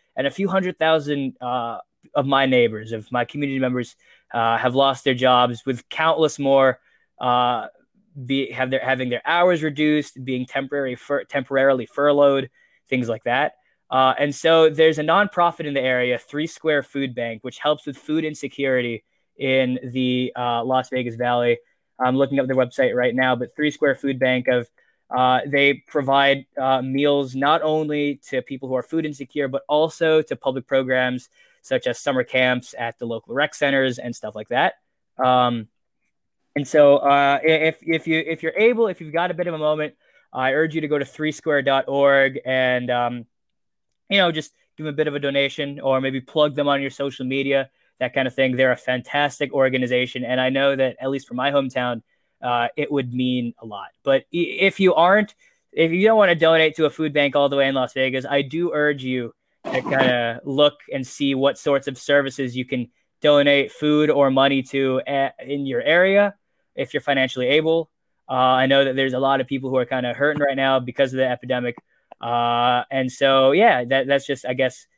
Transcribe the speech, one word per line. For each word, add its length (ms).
And 100
a 60
few 160
hundred 320
thousand, 640
uh, 380
of 120
my 200
neighbors, 460
of 200
my 140
community 340
members, 360
uh, 240
have 160
lost 300
their 100
jobs, 520
with 240
countless 500
more, 400
uh, 480
be-, 260
have 180
their, 100
having 300
their 160
hours 380
reduced, 600
being 220
temporary 500
fur-, 280
temporarily 600
furloughed, 640
things 200
like 140
that. 320
Uh, 280
and 160
so 360
there's 300
a 40
nonprofit 600
in 80
the 80
area, 360
Three 300
Square 360
Food 300
Bank, 300
which 160
helps 260
with 120
food 260
insecurity 800
in 460
the, 520
uh, 280
Las 260
Vegas 260
Valley. 420
I'm 180
looking 220
up 60
their 100
website 400
right 200
now, 200
but 200
Three 160
Square 240
Food 240
Bank 280
of, 220
uh, 380
they 260
provide, 720
uh, 240
meals 540
not 280
only 540
to 140
people 280
who 60
are 80
food 220
insecure, 420
but 200
also 540
to 140
public 320
programs 640
such 260
as 100
summer 260
camps 540
at 220
the 60
local 280
rec 220
centers 420
and 180
stuff 200
like 140
that. 260
Um, 500
and 120
so, 300
uh, 440
i-, 60
if, 340
if 260
you, 120
if 240
you're 140
able, 300
if 140
you've 100
got 200
a 20
bit 140
of 80
a 20
moment, 380
I 220
urge 220
you 60
to 60
go 120
to 60
three 260
square 300
dot 260
org 580
and, 460
um, 340
you 100
know, 120
just 220
give 80
them 80
a 20
bit 120
of 80
a 40
donation 600
or 200
maybe 220
plug 320
them 140
on 140
your 100
social 340
media, 460
that 140
kind 140
of 80
thing. 200
They're 160
a 60
fantastic 720
organization. 720
And 160
I 100
know 260
that, 260
at 80
least 180
for 60
my 180
hometown, 520
uh, 240
it 140
would 200
mean 460
a 80
lot. 220
But 280
i-, 280
if 200
you 140
aren't, 400
if 200
you 140
don't 120
wanna 180
donate 400
to 100
a 60
food 200
bank 240
all 140
the 60
way 120
in 60
Las 200
Vegas, 300
I 200
do 280
urge 320
you 300
to 160
kinda 640
look 380
and 140
see 260
what 240
sorts 300
of 100
services 580
you 100
can 220
donate 520
food 400
or 180
money 320
to 460
a-, 260
in 220
your 160
area 540
if 180
you're 80
financially 460
able. 420
Uh, 40
I 340
know 160
that 120
there's 180
a 60
lot 220
of 60
people 240
who 60
are 80
kinda 280
hurting 300
right 120
now 240
because 340
of 40
the 100
epidemic. 500
Uh, 720
and 200
so, 420
yeah, 320
that, 200
that's 220
just, 180
I 80
guess, 320